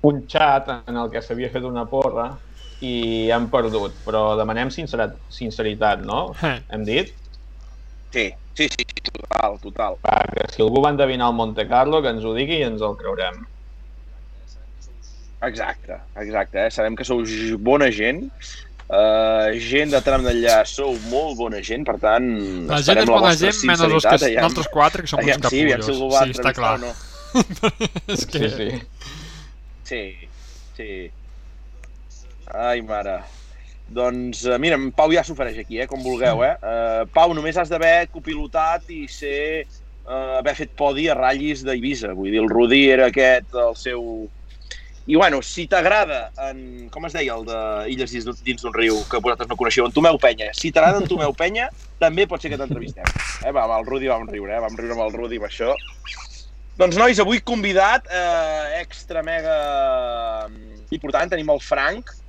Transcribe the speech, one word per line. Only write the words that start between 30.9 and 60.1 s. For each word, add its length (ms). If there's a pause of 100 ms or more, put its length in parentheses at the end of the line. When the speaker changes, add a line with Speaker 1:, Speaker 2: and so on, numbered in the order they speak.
Speaker 3:
Ai, 280
mare. 380 (720)
Doncs, 560
eh, 140
mira, 200
en 140
Pau 180
ja 160
s'ofereix 320
aquí, 220
eh, 60
com 140
vulgueu, 440
eh? 180
Eh, 480
Pau, 240
només 220
has 120
d'haver 440
copilotat 760
i 200
ser, 560
eh, 760
haver 160
fet 160
podi 380
a 60
ratllis 520
d'Eivissa. 480
Vull 160
dir, 80
el 100
Rudi 400
era 220
aquest, 420
el 220
seu... 540 (760)
I, 120
bueno, 260
si 240
t'agrada 640 (180)
en... 420
com 160
es 60
deia, 240
el 80
de 140 (340)
Illes 240
dins, 300
dins 180
d'un 100
riu, 280 (100)
que 80
vosaltres 300
no 100
coneixeu, 260
en 60
Tomeu 260
Penya. 380
Si 160
t'agrada 300
en 100
Tomeu 240
Penya, 300 (340)
també 260
pot 160
ser 120
que 80
t'entrevistem. 420 (400)
Eh, 80
va, 160
va, 140
el 80
Rudi 180
vam 220
riure, 260
eh? 80
Vam 160
riure 160
amb 140
el 80
Rudi 240
amb 80
això. 240 (1080)
Doncs, 180
nois, 220
avui 240
convidat, 640
eh, 720
extra 480
mega, 300 (880)